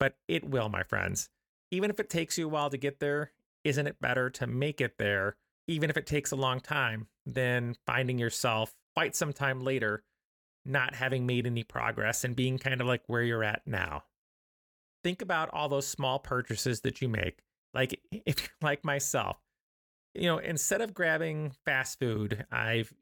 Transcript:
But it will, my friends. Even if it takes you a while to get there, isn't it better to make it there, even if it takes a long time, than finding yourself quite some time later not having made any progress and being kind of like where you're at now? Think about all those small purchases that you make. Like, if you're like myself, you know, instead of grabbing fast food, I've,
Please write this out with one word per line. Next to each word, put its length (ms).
But 160
it 160
will, 280
my 120
friends. 460
Even 200
if 100
it 80
takes 300
you 80
a 20
while 220
to 80
get 200
there, 340
isn't 240
it 140
better 300
to 160
make 340
it 160
there, 400
even 240
if 80
it 80
takes 240
a 60
long 240
time, 480
than 500
finding 320
yourself 560
quite 200
some 180
time 280
later 420
not 300
having 320
made 200
any 160
progress 640
and 100
being 220
kind 240
of 60
like 200
where 160
you're 220
at 220
now? 380
Think 180
about 320
all 160
those 180
small 320
purchases 640
that 200
you 60
make. 340
Like, 260
if 300
you're 80
like 200
myself, 540
you 100
know, 140
instead 420
of 140
grabbing 580
fast 320
food, 520
I've, 520